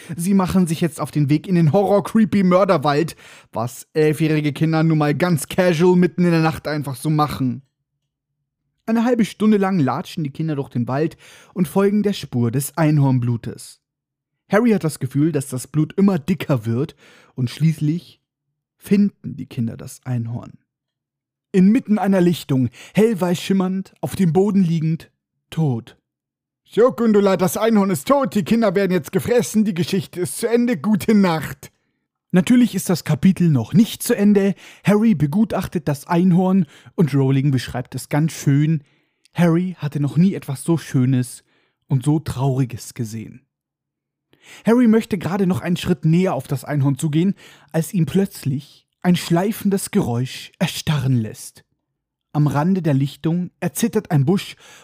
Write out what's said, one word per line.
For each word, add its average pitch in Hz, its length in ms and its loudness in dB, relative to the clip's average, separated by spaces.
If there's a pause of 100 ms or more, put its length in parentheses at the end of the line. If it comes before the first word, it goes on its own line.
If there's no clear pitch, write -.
(160)
Sie 185 180 -2
machen 185 320 2
sich 160 140 -4
jetzt 170 200 -4
auf 147 100 -6
den 151 180 0
Weg 151 180 0
in 185 100 0
den 165 160 4
Horror-Creepy-Mörderwald, 190 1400 2 (360)
was - 400 -8
elfjährige 151 600 0
Kinder 160 300 0
nun 160 160 2
mal 147 160 0
ganz 170 320 -2
casual 180 500 2
mitten 180 280 2
in 175 60 2
der 165 120 2
Nacht 160 240 -2
einfach 143 300 -6
so 156 140 -4
machen. 135 520 -2 (1200)
Eine 226 180 0
halbe 240 200 2
Stunde 214 320 2
lang 196 220 2
latschen 143 460 -2
die 139 80 -8
Kinder 160 240 -6
durch 135 140 -6
den 123 180 -4
Wald 147 280 -2 (380)
und - 140 0
folgen 202 340 2
der 196 100 0
Spur 120 380 -2
des 139 260 -4
Einhornblutes. 131 1040 0 (680)
Harry 226 220 2
hat 202 120 0
das 156 160 -4
Gefühl, 143 320 0
dass 147 180 -4
das 131 200 -10
Blut 156 240 -2
immer 196 260 2
dicker 135 480 -2
wird 117 300 -4 (380)
und 127 160 -4
schließlich 156 720 -2 (580)
finden 202 580 -2
die 135 100 -12
Kinder 117 300 -6
das - 280 -18
Einhorn. 117 500 -8 (1000)
Inmitten 208 460 4
einer 196 220 2
Lichtung, 139 480 0 (260)
hellweiß 180 460 2
schimmernd, 190 600 -2
auf - 160 -8
dem 180 160 2
Boden 196 300 2
liegend, 160 480 -2 (400)
tot. 131 460 -4 (680)
„So, 240 280 2
Gundula, 202 440 2
das 180 200 0
Einhorn 208 340 2
ist - 180 -4
tot, 269 260 2
die 208 100 0
Kinder 220 300 0
werden 196 180 0
jetzt 175 200 -2
gefressen, 208 520 0
die 196 100 -4
Geschichte 175 460 -4
ist - 180 -6
zu 226 100 -4
Ende, 240 280 0
gute 208 380 0
Nacht.“ 175 560 0 (640)
Natürlich 233 440 4
ist - 120 -8
das 180 140 0
Kapitel 175 480 2
noch 123 220 0
nicht - 320 2
zu 240 120 0
Ende. 202 380 4 (300)
Harry 208 320 4
begutachtet 180 720 -2
das 147 180 -4
Einhorn 185 600 2 (280)
und 147 180 2
Rowling 139 380 2
beschreibt 127 460 -4
es - 120 -14
ganz 156 220 0
schön. 147 540 0 (500)
Harry 175 440 0
hatte 147 200 -6
noch 143 180 -4
nie 180 180 4
etwas 139 280 -10
so 165 160 0
Schönes 127 640 -2 (460)
und 127 160 -2
so 151 160 0
Trauriges 127 760 -4
gesehen. 110 500 -12 (1200)
Harry 240 220 4
möchte 214 320 2
gerade 175 300 -2
noch 180 120 0
einen 175 160 -4
Schritt - 280 -4
näher 170 300 2
auf 127 120 -8
das 135 180 -6
Einhorn 139 320 0
zugehen, 165 380 0 (380)
als 160 200 -4
ihm 175 140 0
plötzlich - 800 -4 (160)
ein 180 140 2
schleifendes 190 720 -2
Geräusch 127 720 -4
erstarren 135 560 -2
lässt. - 480 -10 (680)
Am 151 140 0
Rande 151 340 0
der 156 140 0
Lichtung 160 640 -2
erzittert - 540 -4
ein 139 120 2
Busch 175 300 -2 (300)